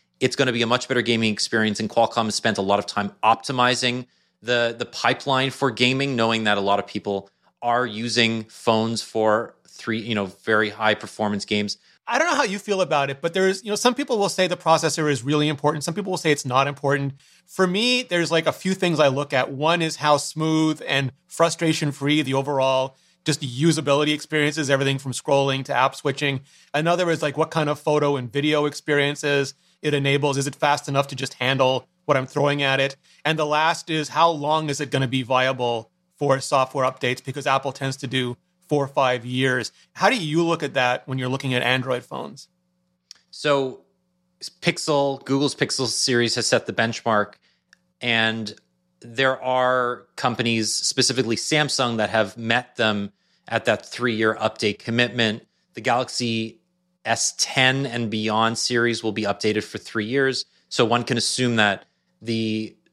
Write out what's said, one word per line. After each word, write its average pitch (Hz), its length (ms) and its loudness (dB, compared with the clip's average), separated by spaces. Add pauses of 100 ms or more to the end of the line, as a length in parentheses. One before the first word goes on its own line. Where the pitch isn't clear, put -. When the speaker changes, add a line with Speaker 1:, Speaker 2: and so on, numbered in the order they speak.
(200)
Speaker 1:
It's 127 160 0
gonna 127 160 2
be 117 80 0
a 113 60 0
much 123 200 0
better 123 140 0
gaming 113 320 2
experience, 107 480 -2
and 107 80 -4
Qualcomm 113 380 0
has 104 80 -2
spent 107 240 -2
a 98 40 0
lot 101 160 2
of 101 60 -2
time 101 280 -4 (120)
optimizing 123 800 0 (360)
the, 117 360 0
the 120 60 -6
pipeline 131 680 -2
for 135 200 -2
gaming, 131 440 0
knowing 113 300 0
that 104 140 2
a - 20 0
lot 101 180 2
of 101 80 -4
people 98 440 -6 (320)
are 120 240 0
using 113 580 0
phones 113 560 0
for 110 540 0 (120)
three, - 320 -8
you 113 160 -4
know, 101 120 0
very 107 420 0
high 107 240 0
performance 104 540 -4
games. 104 320 -2 (280)
Speaker 2:
I 240 120 0
don't 330 100 2
know 302 80 0
how 285 60 2
you 202 160 -2
feel 190 240 -2
about 143 260 0
it, 139 140 -8
but 165 100 -2
there's, 190 320 0
you 208 60 -8
know, 208 60 -2
some 247 180 2
people 254 240 -2
will 196 100 2
say 185 180 0
the 175 120 -2
processor 160 520 2
is 123 120 -2
really 147 260 2
important. 147 360 -2
Some 165 100 -4
people 196 160 -6
will 180 80 -4
say 156 140 2
it's 143 120 -2
not 135 220 2
important. 139 480 -2 (320)
For 185 200 0
me, 240 360 2
there's, 170 280 0
like, 165 160 2
a 143 60 4
few 185 220 -2
things 175 260 2
I 147 80 6
look 139 240 -2
at. 131 200 0
One 156 280 2
is 160 160 -2
how 151 220 4
smooth 156 680 0
and 135 260 0 (160)
frustration 160 640 0
free 147 280 0
the 131 140 -2
overall 135 640 0 (280)
just 147 180 -2
usability 147 680 2
experience 151 460 -2
is, 143 100 -2
everything 135 300 2
from 135 140 -8
scrolling 139 540 0
to 139 80 -4
app 131 200 2
switching. 139 460 -2 (340)
Another 170 360 2
is, 160 120 -2
like, 143 160 -2
what 160 120 0
kind 151 200 0
of 143 80 -4
photo 147 380 2
and 123 140 -6
video 147 360 0
experiences 143 880 0 (260)
it 147 140 0
enables. 139 420 2
Is 139 100 -2
it 143 80 -6
fast 147 340 0
enough 139 200 2
to 135 80 -10
just 135 180 -6
handle 131 520 0 (180)
what 139 120 2
I'm 131 100 -2
throwing 143 360 0
at 135 180 2
it? 135 160 -2 (280)
And 160 140 0
the 151 80 0
last 156 420 0
is 156 220 -2
how 165 200 4
long 156 380 0
is 139 120 -4
it 127 100 -6
gonna 135 180 0
be 131 140 -2
viable 123 680 0 (260)
for 139 240 2
software 131 440 0
updates, 127 400 -2
because 139 220 -8
Apple 135 260 0
tends 131 260 -6
to 139 80 -8
do 123 300 -4 (320)
four 143 160 0
or 135 40 -4
five 127 360 0
years. 127 480 0 (220)
How 196 160 4
do 262 60 4
you 165 280 0
look 165 180 0
at 139 120 -4
that 127 340 0
when 131 100 -4
you're 127 120 -4
looking 131 240 -2
at 123 80 2
Android 123 420 0
phones? 139 420 -12 (840)
Speaker 1:
So 135 500 0 (800)
Pixel, 143 640 0
Google's 139 300 0
Pixel - 320 -2
series 120 480 0
has - 120 -2
set - 200 0
the 101 80 -6
benchmark, 113 600 0 (680)
and 113 520 0 (460)
there 127 420 0
are 127 600 0 (100)
companies, 117 580 0
specifically 117 640 0
Samsung, 135 600 0
that 107 140 0
have 107 260 0
met 117 400 -2
them 104 360 -2 (360)
at 113 160 -4
that 107 220 0
three-year 110 500 0
update 107 420 -2
commitment. 117 680 0 (260)
The 117 80 -16
Galaxy 117 760 -2 (460)
S - 340 -2
ten 131 480 0
and 117 240 -4
beyond 110 480 0
series 117 440 0
will 110 80 -2
be 104 120 -2
updated 104 420 0
for - 140 -10
three - 260 -6
years. 131 400 -2 (240)
So - 160 2
one 117 180 2
can 120 140 -2
assume 120 400 0
that 104 300 2 (340)
the 110 560 -4 (160)